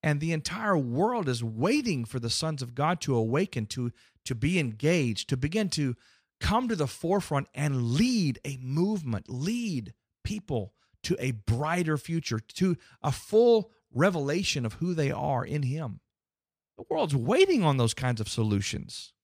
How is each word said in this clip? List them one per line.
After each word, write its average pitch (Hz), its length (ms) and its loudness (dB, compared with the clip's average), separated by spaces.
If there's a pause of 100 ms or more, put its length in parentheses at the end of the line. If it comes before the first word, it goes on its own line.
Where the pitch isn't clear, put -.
And 147 160 2
the 160 120 -2
entire 180 460 0
world 151 520 0
is 120 140 -2
waiting 147 600 0
for 127 140 -6
the 117 100 -4
sons 156 320 -2
of 120 120 -8
God 151 280 0
to 135 140 0
awaken, 117 520 0
to, 120 240 -4 (340)
to 127 80 -4
be 143 260 0
engaged, 131 680 0
to 135 80 0
begin 175 320 0
to 135 260 -2 (440)
come 233 280 2
to 226 80 0
the 151 120 0
forefront 165 680 0
and 131 380 0
lead 190 520 2
a 139 180 -8
movement, 147 680 -2
lead 160 640 -4 (300)
people 127 500 -4 (300)
to 170 160 0
a 131 120 -2
brighter 151 680 0
future, 151 420 -4
to 180 380 0 (260)
a 143 80 0
full 226 600 4 (220)
revelation 151 720 0
of 107 80 -4
who 175 200 -4
they 147 180 0
are 139 340 -2
in 147 180 -2
Him. 135 360 -4 (800)
The - 120 -16
world's 175 260 0
waiting 247 480 4
on 143 140 4
those 117 160 2
kinds 123 260 -2
of 107 80 -4
solutions. - 840 -2 (100)